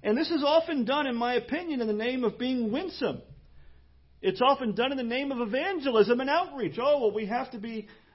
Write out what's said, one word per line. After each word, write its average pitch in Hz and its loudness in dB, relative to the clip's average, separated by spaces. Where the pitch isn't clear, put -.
And 214 2
this 320 0
is 320 0
often 302 2
done, 277 0
in 247 -2
my 240 0
opinion, 269 -2
in 226 -2
the 214 0
name 247 -2
of 214 -2
being 247 0
winsome. 254 -4
It's 185 0
often 262 2
done 240 0
in 277 -4
the 262 -4
name 262 -2
of 240 -4
evangelism 254 2
and 262 -2
outreach. 294 0
Oh, 285 4
well, 214 4
we 214 -2
have 247 -4
to 247 -12
be 220 -10